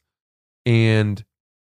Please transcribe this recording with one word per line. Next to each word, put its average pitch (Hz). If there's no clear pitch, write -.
And 110